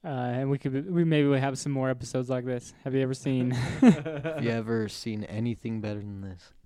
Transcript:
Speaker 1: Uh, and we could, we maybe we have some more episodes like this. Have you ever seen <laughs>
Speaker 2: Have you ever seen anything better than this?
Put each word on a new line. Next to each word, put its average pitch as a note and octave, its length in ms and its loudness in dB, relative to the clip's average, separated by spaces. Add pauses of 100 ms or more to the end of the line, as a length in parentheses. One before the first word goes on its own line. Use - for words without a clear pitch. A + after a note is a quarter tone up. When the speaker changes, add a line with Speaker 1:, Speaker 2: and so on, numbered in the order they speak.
Speaker 1:
Uh, E3 40 -4
and B2+ 400 -2
we C#3 80 2
could, C#3 340 -4
we E3+ 120 4
maybe D3+ 240 6
we C#3 120 6
have C3+ 180 0
some D3 140 -4
more C3 180 0
episodes B2 400 -4
like B2 160 -2
this. B2 280 -6 (100)
Have C3 100 -4
you C3+ 80 4
ever C3 120 0
seen B2+ 380 0
<laughs> - 0 -
Speaker 2:
Have D3+ 920 2
you A#2 80 0
ever A2+ 380 0
seen G#2+ 360 -6
anything A2 560 -4
better G#2 180 -6
than G2+ 220 -10
this? F#2 320 -14 (120)